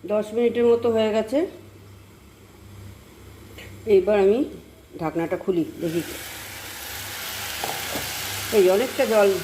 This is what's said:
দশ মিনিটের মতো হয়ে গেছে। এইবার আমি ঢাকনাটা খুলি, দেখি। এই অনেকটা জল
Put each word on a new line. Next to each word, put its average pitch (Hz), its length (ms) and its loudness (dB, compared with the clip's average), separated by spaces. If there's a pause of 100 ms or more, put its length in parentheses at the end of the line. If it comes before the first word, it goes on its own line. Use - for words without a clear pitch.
দশ 208 300 0
মিনিটের 233 320 2
মতো 233 280 4
হয়ে 220 220 2
গেছে। 220 220 0 (2500)
এইবার 202 320 4
আমি 202 200 6 (640)
ঢাকনাটা 165 360 -2
খুলি, 170 280 0 (160)
দেখি। 165 220 -4 (2500)
এই 208 180 6
অনেকটা 247 360 2
জল 208 220 6 (160)